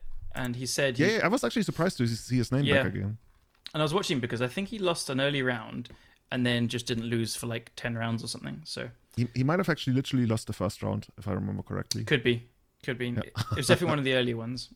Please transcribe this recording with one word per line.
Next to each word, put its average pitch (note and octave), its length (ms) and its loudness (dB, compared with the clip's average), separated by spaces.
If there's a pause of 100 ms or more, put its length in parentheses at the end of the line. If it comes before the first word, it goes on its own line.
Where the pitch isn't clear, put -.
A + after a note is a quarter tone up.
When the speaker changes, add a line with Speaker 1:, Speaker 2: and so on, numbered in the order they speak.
(360)
Speaker 1:
and B2 220 -2
he B2+ 80 -6
said C3+ 320 0
he D3 80 6
Speaker 2:
Yeah, G3+ 140 6
yeah, - 60 2
I E3 40 4
was A#3+ 160 2
actually A3+ 180 0
surprised F3 360 0
to A#2+ 80 4
see A#2 280 -2
his A#2+ 160 2
name C#3 140 4
Speaker 1:
Yeah. C#3 180 4
Speaker 2:
back F#2+ 120 -2
again. G2 220 -2 (560)
Speaker 1:
And D3+ 80 0
I D#3 40 4
was D3 80 0
watching F3+ 260 2
because A#2+ 220 -2
I B2 80 0
think G3 180 -4
he A3+ 100 -10
lost F3+ 320 0
an C3 120 0
early C#3+ 200 2
round A#2+ 460 -2 (460)
and B2+ 120 2
then A#2+ 220 4
just A#2 180 -2
didn't A#2 200 -2
lose A2+ 280 0
for, - 140 -6
like, A#2 300 -6
ten A#2+ 180 -4
rounds A2+ 300 -2
or - 20 -6
something. - 380 -8
So B2 240 -8 (260)
Speaker 2:
he, A#2+ 180 0
he B2+ 120 2
might E3 140 4
have F#3 100 0
actually C#3 240 2
literally B2+ 320 4
lost A2 220 2
the G#2+ 60 -6
first F#2 300 -2
round, G#2 240 -2 (100)
if G#2 120 -8
I - 20 -2
remember G2 320 -2
correctly. G2 400 -6
Speaker 1:
Could C3 200 2
be. A#2+ 260 2 (340)
Could B2+ 140 -6
be. B2 140 -4
Speaker 2:
Yeah. A#2+ 100 0 (300)
Speaker 1:
It A2 40 0
was C3 120 -2
definitely F3 240 4
one D3 80 2
of C#3 40 -2
the C3 120 2
early B2 180 2
ones. A#2 420 -8